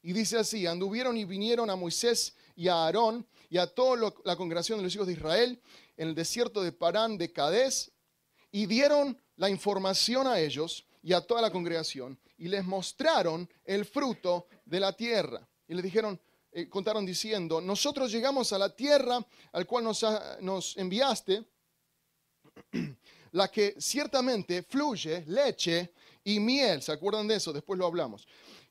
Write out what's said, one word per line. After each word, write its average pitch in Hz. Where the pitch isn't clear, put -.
Y 175
dice 220
así: 214
"Anduvieron 202
y 214
vinieron 214
a 190
Moisés 185
y 175
a 165
Aarón 220
y 170
a 180
toda 247
lo, 220
la 175
congregación 175
de 190
los 175
hijos 202
de 180
Israel 180
en 160
el 160
desierto 208
de 170
Parán 208
de 170
Cadés, 196
y 208
dieron 277
la 190
información 196
a 233
ellos 151
y 165
a 175
toda 233
la 214
congregación, 160
y 170
les 196
mostraron 180
el 202
fruto 185
de 170
la 196
tierra". 202
Y 165
les 180
dijeron, 202
eh, 170
contaron 208
diciendo: 180
"Nosotros 247
llegamos 240
a 196
la 196
tierra 254
al 175
cual 233
nos 220
ha-, 214
nos 185
enviaste, 208
<clears throat> -
la 190
que 202
ciertamente 247
fluye 180
leche 175
y 208
miel". 226
¿Se 156
acuerdan 202
de 220
eso? 175
Después 185
lo 180
hablamos. 147